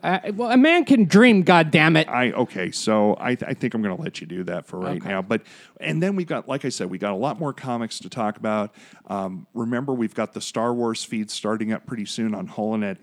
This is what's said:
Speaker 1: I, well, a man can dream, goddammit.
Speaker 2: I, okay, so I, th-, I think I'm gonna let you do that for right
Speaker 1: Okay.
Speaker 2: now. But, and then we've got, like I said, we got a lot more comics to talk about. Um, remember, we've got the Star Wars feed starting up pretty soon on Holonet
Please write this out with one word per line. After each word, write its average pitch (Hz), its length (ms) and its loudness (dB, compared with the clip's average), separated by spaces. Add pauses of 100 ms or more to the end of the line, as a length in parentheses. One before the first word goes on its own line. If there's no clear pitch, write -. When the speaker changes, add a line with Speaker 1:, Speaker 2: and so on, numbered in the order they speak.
Speaker 1:
I, 196 280 -2
well, 220 200 -2
a 247 60 4
man 320 300 6
can 233 180 6
dream, 202 400 8
goddammit. 160 640 6
Speaker 2:
I, 123 240 0
okay, 95 380 -2
so 107 500 2
I, 123 140 -2
th-, - 160 -6
I - 20 -4
think - 220 -4
I'm 113 80 -4
gonna 92 180 -4
let 80 220 -10
you - 40 -16
do 90 180 -8
that 87 200 -8
for - 140 -14
right 92 180 -6
Speaker 1:
Okay. - 140 -8
Speaker 2:
now. 95 100 -4
But, 104 220 -4 (360)
and 156 240 -4
then 196 140 0
we've 180 100 -4
got, 147 220 -8
like 135 160 -4
I 131 60 -4
said, 98 180 -6
we 90 80 -8
got 101 160 -4
a 95 40 -4
lot 123 220 -4
more 147 140 -4
comics 120 460 -8
to 92 100 -14
talk 107 300 -6
about. 107 360 -4 (340)
Um, 95 440 -8
remember, 120 400 -4
we've 117 220 -4
got 110 180 -4
the 101 80 -10
Star 120 320 -2
Wars 117 320 -2
feed 107 260 -6
starting 107 400 -4
up 107 160 -6
pretty 110 200 -8
soon 110 280 -4
on 98 140 -8
Holonet 107 540 -4